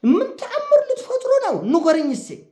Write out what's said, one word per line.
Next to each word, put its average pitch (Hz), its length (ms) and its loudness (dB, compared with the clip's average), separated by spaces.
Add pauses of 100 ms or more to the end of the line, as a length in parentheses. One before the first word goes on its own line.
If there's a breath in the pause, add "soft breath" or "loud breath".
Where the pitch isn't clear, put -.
ምን 320 320 4
ተአምር 587 480 0
ልትፈጥሩ 508 460 -4 (120)
ነው? 359 120 -2 (120)
ንገረኝ 311 440 2
እስኪ። - 260 -8 (160)